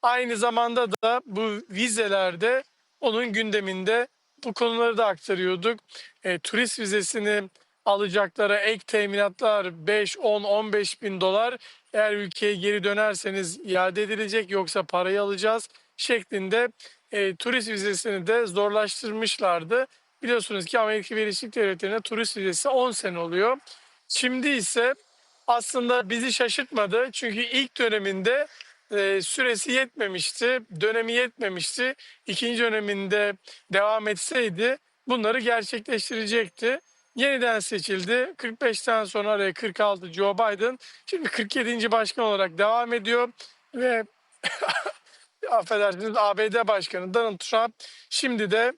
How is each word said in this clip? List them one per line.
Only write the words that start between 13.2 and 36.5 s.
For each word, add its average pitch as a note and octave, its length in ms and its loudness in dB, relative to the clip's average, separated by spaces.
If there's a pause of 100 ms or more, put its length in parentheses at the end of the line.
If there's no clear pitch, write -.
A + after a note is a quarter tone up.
iade F#3 380 2
edilecek, G#3 480 -2
yoksa F#3+ 320 0
parayı F#3 400 0
alacağız G3+ 460 0 (280)
şeklinde, A3 720 0 (440)
e, G3 240 0
turist A#3+ 320 -2
vizesini G3 580 -2
de A3+ 200 4
zorlaştırmışlardı. G#3 1400 0 (360)
Biliyorsunuz G#3+ 420 -2
ki A#3 140 0
Amerika G#3+ 380 0
Birleşik G#3+ 380 -2
Devletleri'ne G3+ 460 0
turist A3 360 -4
vizesi F#3+ 320 -2
on B3+ 220 4
sene F#3 280 -4
oluyor. F#3 400 2 (500)
Şimdi B3+ 400 0
ise B3 460 2 (520)
aslında A#3+ 640 2
bizi A#3 220 0
şaşırtmadı. A#3+ 800 0
Çünkü A3+ 280 -4
ilk B3+ 380 -2
döneminde, G#3+ 680 2 (440)
e, G3 320 2
süresi B3 500 0
yetmemişti, B3 880 -2 (200)
dönemi A3+ 320 0
yetmemişti. A#3 840 -2 (320)
İkinci A#3 360 -2
döneminde G3+ 720 0 (380)
devam G#3 360 2
etseydi A3+ 680 0 (320)
bunları A#3 320 2
gerçekleştirecekti. A3+ 1400 -2 (380)